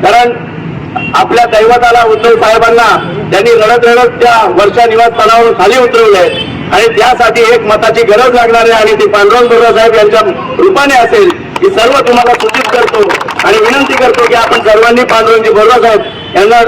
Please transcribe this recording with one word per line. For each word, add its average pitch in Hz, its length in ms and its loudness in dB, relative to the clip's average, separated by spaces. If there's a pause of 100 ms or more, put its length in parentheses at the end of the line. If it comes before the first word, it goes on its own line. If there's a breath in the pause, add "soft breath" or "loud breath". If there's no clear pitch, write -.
कारण 233 280 2 (800)
आपल्या 233 300 0
दैवताला 233 580 2
उद्धव 226 380 0
साहेबांना 226 560 2 (360)
त्यांनी 190 180 0
रडत 233 360 2
रडत 240 360 0
त्या 226 260 2
वर्षा 202 380 0
निवासस्थानावरून 226 680 0
खाली 226 260 0
उतरवलंय 226 500 2 (440)
आणि 220 260 0
त्यासाठी 226 420 0
एक 233 200 2
मताची 214 420 0
गरज 240 320 2
लागणार 226 280 2
आहे 226 100 2
आणि 214 200 2
ती 208 160 0
पांडुरंग 208 380 2
बरोडा 233 260 2
साहेब 220 220 2
यांच्या 214 260 2 (380)
रूपाने 349 360 0
असेल 214 360 2 (320)
ही 196 80 2
सर्व 247 380 0
तुम्हाला 240 260 2
सूचित - 380 -4
करतो 220 360 -2 (400)
आणि 214 100 0
विनंती 269 340 0
करतो 247 360 0
की 240 60 0
आपण 233 260 -2
सर्वांनी 233 440 2
पांडुरंगजी 226 480 0
बरोडा 226 300 2
साहेब 220 180 2 (340)
यांना 226 340 2